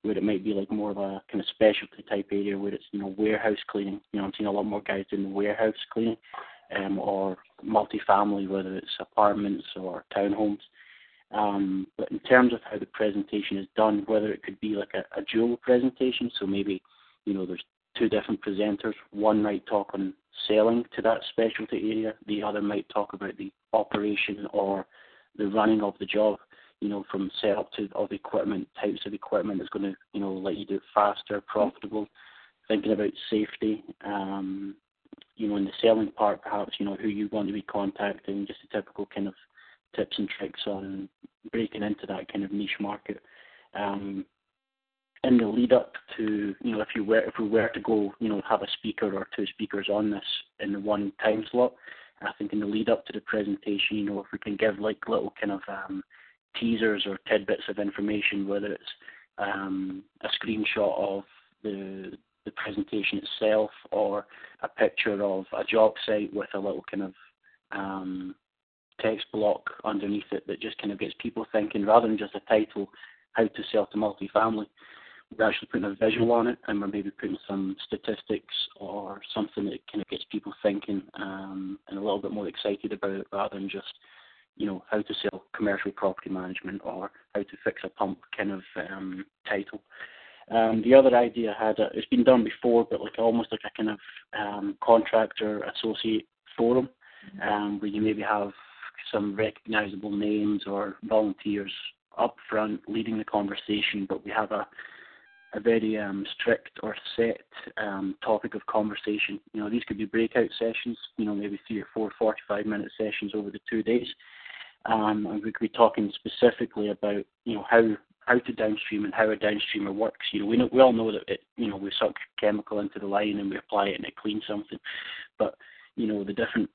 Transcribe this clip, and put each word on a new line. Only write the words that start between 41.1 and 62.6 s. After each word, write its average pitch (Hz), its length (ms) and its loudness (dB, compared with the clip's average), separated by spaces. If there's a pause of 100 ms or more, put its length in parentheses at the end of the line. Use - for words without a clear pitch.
breaking 110 300 -2
into 104 240 -4
that 98 260 -8
kind 101 120 -2
of 98 80 -6
niche 101 180 -2 (100)
market. 104 420 -6 (520)
Um, 202 500 -4 (1000)
in 127 140 8
the 113 80 6
lead 117 260 4
up - 200 6 (240)
to, 104 440 0
you 120 120 -2
know, 107 80 0
if 107 160 -2
you 110 80 -2
were, 110 160 6
if 107 180 -4
we 110 100 0
were 104 200 4
to - 120 -4
go, 104 380 2
you 113 100 0
know, 104 200 0
have 104 140 2
a 98 160 -8
speaker 107 360 -2
or 98 220 -6
two 101 100 -2
speakers 101 420 -6
on 104 220 2
this 101 140 -4 (340)
in 101 140 -4
the 101 80 -4
one 104 320 0 (100)
time 110 280 2
slot, 123 240 4 (480)
I - 160 -4
think 101 140 -4
in 104 80 0
the 104 60 -2
lead 107 220 0
up 113 180 2
to - 60 -14
the 107 80 -6
presentation, 101 760 -2
you 104 80 -2
know, 101 160 -4
if 98 120 -14
we 104 60 -8
can 104 180 -6
give, 104 220 2
like, 107 300 -4
little - 320 0
kind 104 120 -2
of, 98 160 -6
um, 95 340 -8 (560)
teasers 110 480 2
or 98 120 -4 (100)
tidbits 101 400 2
of 104 100 -6
information, 101 680 -2
whether 101 240 -2
it's, - 200 -12 (460)
um, 95 640 -4 (200)
a 107 60 -6
screenshot 107 680 0
of 98 260 -2 (380)
the, 95 560 -8 (260)
the 104 80 -10
presentation 101 640 -4